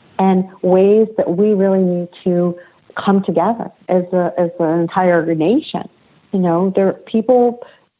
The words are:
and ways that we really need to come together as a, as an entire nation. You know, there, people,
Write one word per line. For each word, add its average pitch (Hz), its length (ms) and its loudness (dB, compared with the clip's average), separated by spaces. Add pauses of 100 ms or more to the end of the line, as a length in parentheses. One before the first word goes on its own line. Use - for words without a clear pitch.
(180)
and 190 320 0 (120)
ways 196 560 4
that 175 180 -2
we 208 180 2
really 190 300 2
need 175 240 -2 (160)
to 175 340 0 (380)
come 196 260 0
together 196 480 -2 (200)
as 185 140 0 (100)
a, 180 240 -2
as 175 140 -2 (100)
an 165 180 0
entire 170 560 0
nation. 185 540 -2 (420)
You 196 80 -2
know, 180 300 0
there, 190 240 0
people, 240 720 0 (340)